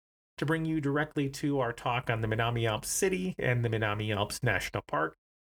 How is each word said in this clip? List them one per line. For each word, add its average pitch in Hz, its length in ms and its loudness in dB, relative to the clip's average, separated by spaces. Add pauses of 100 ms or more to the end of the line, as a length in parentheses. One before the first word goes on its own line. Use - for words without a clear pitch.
(380)
to 151 80 -2
bring 160 180 2
you 160 160 0
directly 143 480 0
to 143 300 -2
our 117 140 0
talk 123 360 -2
on 113 120 2
the 110 80 0
Minami 117 400 2
Alps 107 200 0
City 185 480 0
and 120 280 2
the 117 40 2
Minami 107 480 0
Alps - 280 -2
National 101 420 0
Park 156 300 -2 (240)